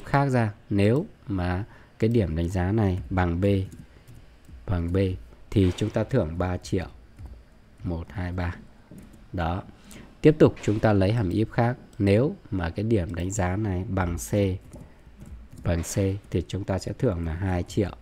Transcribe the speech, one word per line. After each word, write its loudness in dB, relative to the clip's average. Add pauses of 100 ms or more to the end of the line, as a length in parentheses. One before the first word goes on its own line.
khác 2
ra. 0 (160)
Nếu 4 (220)
mà -2 (360)
cái 2
điểm 2
đánh 0
giá 0
này 2 (100)
bằng 2
B, 2 (1200)
bằng -2
B 2 (540)
thì 4
chúng -2
ta 0
thưởng -2
ba -2
triệu. -4 (1000)
Một, -4
hai, -6
ba. -4 (800)
Đó. -2 (600)
Tiếp 8
tục 6
chúng 0
ta 4
lấy 4
hàm 0
if 0
khác. 0 (220)
Nếu 4 (160)
mà -2
cái -4
điểm 0
đánh -4
giá 0
này -2
bằng -2
C, -10 (1300)
bằng 0
C -8 (360)
thì 0
chúng -6
ta -2
sẽ -8
thưởng -2
là -2
hai -2
triệu. -2 (100)